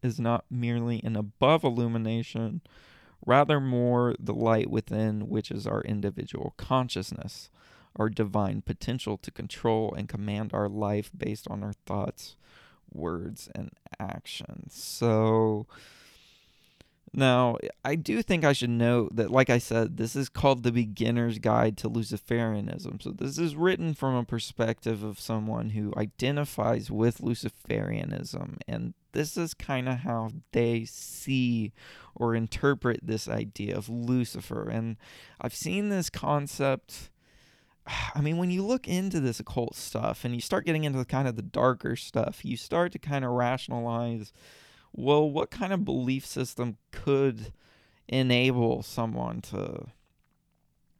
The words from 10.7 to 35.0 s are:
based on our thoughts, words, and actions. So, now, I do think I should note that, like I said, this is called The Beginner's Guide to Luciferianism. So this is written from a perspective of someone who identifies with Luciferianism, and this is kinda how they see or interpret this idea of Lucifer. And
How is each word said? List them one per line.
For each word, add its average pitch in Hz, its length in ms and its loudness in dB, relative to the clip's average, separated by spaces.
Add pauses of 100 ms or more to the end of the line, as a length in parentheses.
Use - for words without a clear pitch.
based - 340 -6
on 101 140 -6
our 104 100 -6 (120)
thoughts, - 500 -4 (580)
words, 85 640 -6
and - 160 -8 (280)
actions. - 760 -10
So, 110 920 2 (1500)
now, 127 440 4 (260)
I 139 120 0
do 214 260 0
think 165 240 2
I 143 80 8
should 123 160 0
note 117 480 4
that, 110 140 2
like 131 180 6
I 120 80 8
said, 117 400 2
this 117 180 -2
is 135 140 -2
called 131 340 4
The 123 80 4
Beginner's 117 680 2
Guide 113 380 4
to 110 120 -2
Luciferianism. 110 1120 -4
So - 100 -8
this 139 260 -6
is 160 160 0
written 165 400 2
from 135 220 0
a 120 80 0
perspective 113 800 -2
of 107 160 -8
someone 110 520 -4
who 107 260 -4
identifies 123 920 0
with 113 280 2
Luciferianism, 50 1500 -4
and - 280 -6 (180)
this - 240 -2
is 170 180 -4
kinda 127 420 -4
how 117 340 -4 (240)
they 117 320 2
see 120 880 -2 (420)
or 117 180 0
interpret 120 680 0
this 110 240 -4
idea 107 480 -4
of 104 140 -6
Lucifer. 117 800 -2
And 113 260 -4 (460)